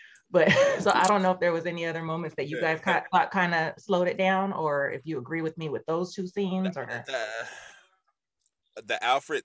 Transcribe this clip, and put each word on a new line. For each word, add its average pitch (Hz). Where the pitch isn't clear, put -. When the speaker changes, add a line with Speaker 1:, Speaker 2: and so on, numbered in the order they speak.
Speaker 1:
But -
<laughs> 539
so -
I -
don't 202
know 185
if 185
there 175
was 165
any 170
other 165
moments 160
that 139
you 160
guys 160
Speaker 2:
Yeah. 180
Speaker 1:
ki-, -
thought 175
kinda 170
slowed 180
it 180
down, 190
or 143
if 131
you 156
agree 160
with 160
me 160
with 123
those 170
two 190
scenes, 185
Speaker 2:
The, 139
Speaker 1:
or 120
Speaker 2:
the, 123
the 107
Alfred, 139